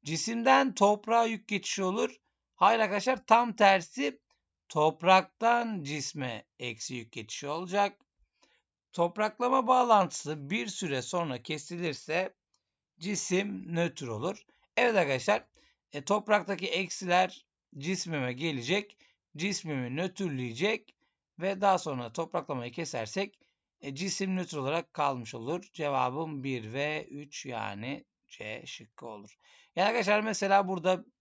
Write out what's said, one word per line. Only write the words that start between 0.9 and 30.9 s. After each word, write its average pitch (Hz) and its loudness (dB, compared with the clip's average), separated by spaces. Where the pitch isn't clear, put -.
yük 226 -4
geçişi 196 -2
olur. 220 0
Hayır 220 6
arkadaşlar, 208 0
tam 233 6
tersi 202 4
topraktan 185 4
cisme 139 -6
eksi 123 -8
yük 110 -10
geçişi 113 -10
olacak. 185 -2
Topraklama 214 0
bağlantısı 196 2
bir 226 -2
süre 143 -4
sonra 151 -4
kesilirse 165 -4
cisim 190 -2
nötr 165 -2
olur. 123 -4
Evet 233 4
arkadaşlar, 160 2
e, 147 -8
topraktaki 196 0
eksiler 185 0
cismime 151 -4
gelecek. 147 -4
Cismimi 151 -4
nötrleyecek 160 -4
ve 190 -4
daha 196 4
sonra 127 -6
topraklamayı 147 -4
kesersek, 165 -6
e, 139 -8
cisim 190 -2
nötr 180 -4
olarak 147 -4
kalmış 131 -2
olur. 147 -6
Cevabım 143 -2
bir 120 -6
ve 147 -4
üç 143 -14
yani 117 -8
C 110 -12
şıkkı - -16
olur. 104 -16
Yani 185 2
arkadaşlar 214 2
mesela 196 2
burada 185 0